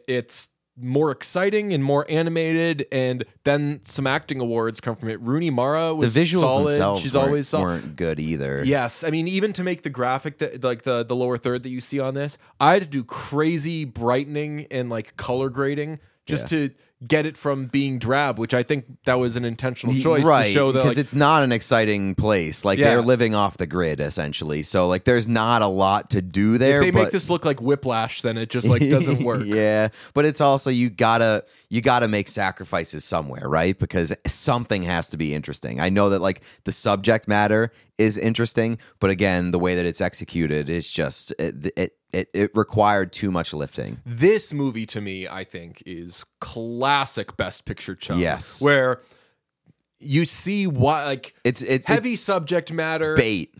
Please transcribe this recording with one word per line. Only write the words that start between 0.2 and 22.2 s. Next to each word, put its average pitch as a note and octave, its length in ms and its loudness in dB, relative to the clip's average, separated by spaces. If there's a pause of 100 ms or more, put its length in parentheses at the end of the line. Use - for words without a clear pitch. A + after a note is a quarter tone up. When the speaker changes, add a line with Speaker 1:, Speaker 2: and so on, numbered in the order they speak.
Speaker 1:
more C#3+ 280 2
exciting G3 640 -2
and C#3 100 0
more C#3+ 240 2
animated, E3 840 0
and B2+ 340 -2 (200)
then D3 400 0
some - 220 -4
acting C#3 340 -2
awards A2+ 400 -2
come A#2 160 -4
from A2 140 -8
it. A2 100 -8
Rooney D3 300 -2
Mara D3 440 0
was C3+ 200 2
Speaker 2:
The D3 80 6
visuals F3 180 2
Speaker 1:
solid. C3+ 320 4
Speaker 2:
themselves - 300 2
Speaker 1:
She's C3+ 120 -2
Speaker 2:
weren't, C#3 140 4
Speaker 1:
always C#3+ 200 0
solid. D3+ 160 0
Speaker 2:
weren't D#2 320 -4
good E2 220 -2
either. C#2 460 -2
Speaker 1:
Yes, C3 400 -2
I D#3+ 60 -2
mean, D#3+ 180 -2
even F#3+ 260 -2
to F3+ 80 -6
make F3+ 200 -6
the D3 80 -8
graphic, C3 480 -4
that, C3 260 -6
like, B2 180 -2
the, A#2+ 220 0
the B2 120 -4
lower B2 200 0
third B2 280 -4
that C3 60 -10
you B2+ 120 -8
see C#3 180 -6
on C3 140 -4
this, C#3+ 240 -6 (200)
I D3 160 6
had G3 80 4
to E3+ 60 -10
do C#3 160 -4
crazy D#3 800 -2
brightening C#3+ 880 -2
and, B2+ 180 -4
like, A2+ 300 -8
color C3 320 -2
grading C#3+ 480 -4 (280)
just C#3+ 240 -4
Speaker 2:
Yeah. D3+ 180 0
Speaker 1:
to B2+ 60 -20 (340)
get D3+ 160 4
it D#3 140 -6
from C#3 260 -2
being C3+ 340 -2
drab, B2+ 400 0
which A#2 140 -4
I B2 100 2
think C3+ 220 -2 (220)
that B2+ 80 4
was B2 200 0
an A#2+ 120 -4
intentional A#2+ 480 -4
Speaker 2:
Y-, C3 80 0
Speaker 1:
choice D3 200 2
Speaker 2:
right, C#3+ 220 6
Speaker 1:
to G#2 80 2
show C3+ 180 4
that, C3 120 2
Speaker 2:
'cause B2+ 60 4
Speaker 1:
like, A#2+ 100 0
Speaker 2:
it's C#3 160 -2
not D3 280 4
an C3 80 2
exciting G#2+ 640 2
place. F2+ 480 0